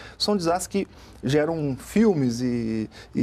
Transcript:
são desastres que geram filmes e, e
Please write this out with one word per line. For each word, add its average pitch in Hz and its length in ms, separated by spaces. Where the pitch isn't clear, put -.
são 208 200
desastres 175 300
que - 220
geram 147 480
filmes 139 680
e, 113 460
e - 80